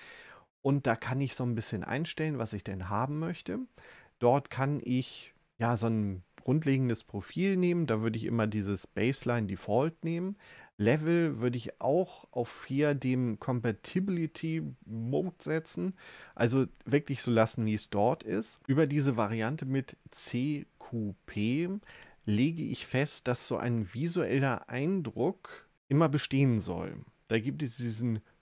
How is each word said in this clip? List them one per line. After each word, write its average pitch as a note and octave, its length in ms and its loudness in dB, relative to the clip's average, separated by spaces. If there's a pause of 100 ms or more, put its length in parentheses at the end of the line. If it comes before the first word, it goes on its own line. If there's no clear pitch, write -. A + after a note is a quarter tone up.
(600)
Und C#3 240 2
da A#2 100 4
kann B2+ 260 -4
ich C3+ 120 -2
so B2+ 120 -2
ein A#2+ 100 0
bisschen A2 300 -4
einstellen, D#3 520 -2
was A2+ 160 -4
ich G#2 120 -4
denn F#2 240 -6
haben B2+ 280 0
möchte. F3 420 -4 (600)
Dort B2+ 320 4
kann C#3 320 0
ich, - 500 -2 (240)
ja, A#2 200 2
so A2 100 0
ein G#2 360 0 (200)
grundlegendes C3 600 2
Profil F3+ 500 -2
nehmen. F3 320 2
Da A2 140 2
würde A2 160 0
ich A2+ 80 -4
immer A2+ 200 2
dieses G2+ 400 0
Baseline A#2+ 640 0
Default A2 560 0
nehmen. F3 320 -2 (420)
Level D3+ 640 2
würde B2 180 0
ich - 240 -10
auch E3 500 0
auf - 340 -6
hier D3 280 2
dem B2+ 460 0
Compatibility D#3+ 1200 -2 (240)
Mode C3 540 -2
setzen. D#3+ 560 -4 (400)
Also B2 300 4 (180)
wirklich C#3 400 0
so B2+ 80 0
lassen, A2 340 4
wie G#2+ 80 2
es - 160 -4
dort G#2+ 320 2
ist. G#2+ 460 -6
Über C#3+ 180 4
diese C#3 320 2
Variante A2+ 480 0
mit C3+ 320 -2 (140)
C C#3+ 560 -4 (100)
Q G#2+ 380 -6 (100)
P D3+ 540 -2 (460)
lege C3+ 380 2
ich - 220 -6
fest, - 420 -2
dass B2 200 -2
so A#2+ 100 -2
ein A2+ 360 -2
visueller C3+ 760 0
Eindruck C#3+ 1000 -2 (200)
immer D3+ 220 6
bestehen C3+ 500 4
soll. F2+ 380 -4 (300)
Da A2+ 120 4
gibt C#3 240 -4
es B2 140 -6
diesen A2+ 420 -2 (220)